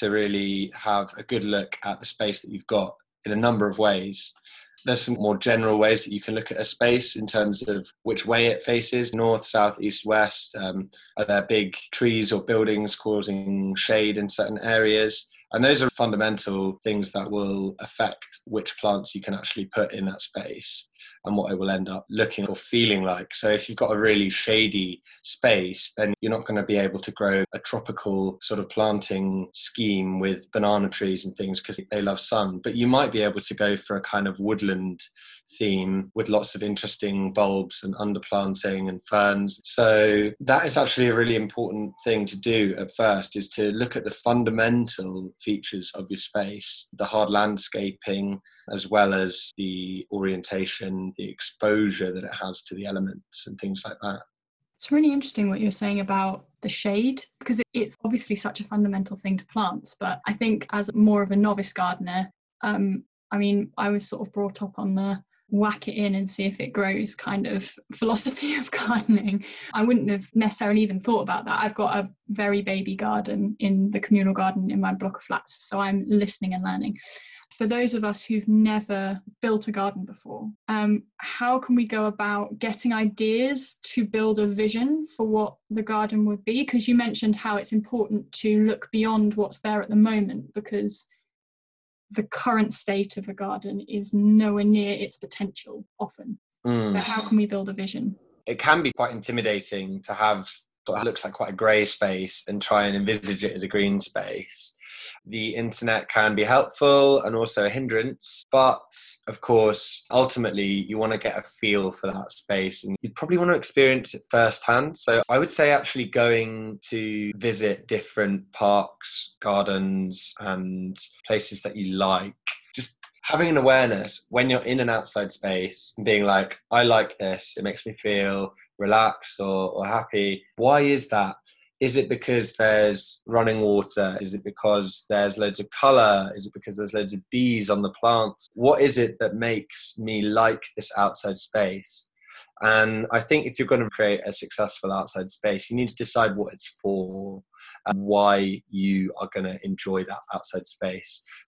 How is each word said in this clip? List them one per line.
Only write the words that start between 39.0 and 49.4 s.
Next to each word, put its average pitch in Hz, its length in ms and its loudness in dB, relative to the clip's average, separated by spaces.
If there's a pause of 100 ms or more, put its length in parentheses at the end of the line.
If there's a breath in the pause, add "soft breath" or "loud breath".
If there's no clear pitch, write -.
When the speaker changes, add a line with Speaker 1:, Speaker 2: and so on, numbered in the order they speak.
Speaker 1:
ferns. 101 580 2
So 107 640 4 (100)
that 135 260 4
is 135 100 -2
actually 127 320 2
a 117 60 4
really 117 220 2
important 107 580 -4 (100)
thing 110 220 2
to 98 120 -8
do 107 400 2
at 95 180 -10
first, 101 400 2
is 101 140 -6
to 104 220 0
look 117 240 -2
at - 80 -6
the - 60 -4
fundamental 113 1300 0
features 101 540 -6
of 95 140 -10
your 98 100 -8
space, - 760 -8
the 104 100 -6
hard 104 260 0
landscaping, 101 1080 -2 (320 soft breath)
as 95 160 -6
well 101 260 4
as 95 420 -2